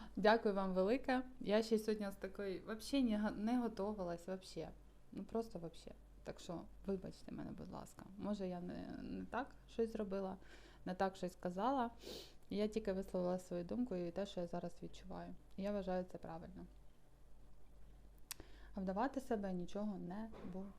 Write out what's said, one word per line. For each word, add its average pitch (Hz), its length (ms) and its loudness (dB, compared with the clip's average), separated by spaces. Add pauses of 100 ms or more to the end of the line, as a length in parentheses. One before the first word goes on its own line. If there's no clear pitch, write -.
(160)
Дякую 208 400 8
вам 190 180 4
велике. 254 500 6 (160)
Я 214 240 6
ще 220 120 6
й 214 40 8
сьогодні 208 320 2
з - 40 -8
такої, 190 440 -4
вообще 220 420 2
не 220 160 6
га-, 208 140 4
не 220 280 4
готувалась, 202 680 0
вообще. - 420 -4 (420)
Ну, 190 120 -6
просто 226 360 -2
вообще. - 320 -8 (320)
Так - 160 -6
що, 165 220 -6 (240)
вибачте - 460 -4
мене, - 200 -6
будь - 200 -8
ласка. - 340 -10 (120)
Може, 196 300 -2
я 180 120 -2
не, - 440 -6
не 190 220 -4
так 247 220 -2 (220)
щось 226 220 2
зробила, 196 460 0 (480)
не 180 100 -2
так 190 200 4
щось 180 180 -2
сказала. 233 560 2 (600)
Я 208 180 4
тільки 214 260 2
висловила 185 460 2
свою 175 240 -2
думку 208 320 0
і 175 160 0
те, 196 140 -2
що 190 140 -4
я 175 80 0
зараз 175 240 -2 (120)
відчуваю. 175 520 -8 (220)
І 190 60 -2
я 202 80 2
вважаю 185 400 2
це 175 60 -6
правильно. 175 480 -8 (2000)
А - 40 0
вдавати 202 420 2
себе 202 320 2
нічого 190 440 0
не 185 320 -4 (240)
буду. 190 140 -4 (120)